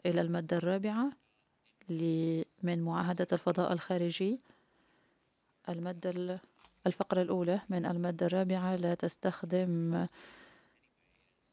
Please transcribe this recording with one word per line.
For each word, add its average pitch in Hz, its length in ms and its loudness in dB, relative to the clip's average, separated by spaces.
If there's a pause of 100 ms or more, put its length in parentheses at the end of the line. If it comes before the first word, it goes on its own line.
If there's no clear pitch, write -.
إلى 175 140 2
المادة 170 360 0
الرابعة 208 560 0 (760)
ل-، 165 540 0 (200)
من 175 200 0
معاهدة 175 500 0
الفضاء 175 400 2
الخارجي. 180 680 -2 (1300)
المادة 175 420 -6
ال-، 180 280 -4 (480)
الفقرة 185 360 2
الأولى 180 460 2
من 180 180 0
المادة 175 400 0
الرابعة 185 500 2
لا 175 180 0
تستخدم 170 1120 0 (1500)